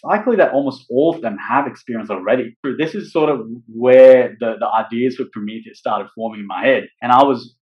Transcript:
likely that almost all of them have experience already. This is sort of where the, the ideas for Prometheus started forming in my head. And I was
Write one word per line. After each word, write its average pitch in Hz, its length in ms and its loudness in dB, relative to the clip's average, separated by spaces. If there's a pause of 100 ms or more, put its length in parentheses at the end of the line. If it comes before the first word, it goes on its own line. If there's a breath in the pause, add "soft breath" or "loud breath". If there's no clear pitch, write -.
likely 214 320 -2
that 175 160 2
almost 135 380 -4
all 147 240 0
of - 60 -14
them 107 160 -8 (140)
have 139 160 -2
experience 113 440 -12
already. 104 460 -4 (220)
This 160 160 -6
is 202 180 -12
sort 156 160 0
of 135 120 -2 (260)
where 127 720 6
the, 113 220 -4
the 117 80 -4
ideas 117 480 -2
for 127 160 -8
Prometheus 110 480 -14
started 104 340 -6
forming 110 260 -10
in 101 60 -12
my 95 180 -8
head. 127 200 0 (180)
And 123 80 -2
I 131 140 6
was 131 320 -2 (140)